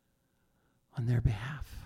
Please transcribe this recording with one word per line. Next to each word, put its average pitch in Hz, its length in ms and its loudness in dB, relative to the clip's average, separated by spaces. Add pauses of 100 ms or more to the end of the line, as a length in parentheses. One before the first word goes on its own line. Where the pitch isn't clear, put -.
(960)
on 117 100 0
their 120 140 4
behalf. 123 480 0 (180)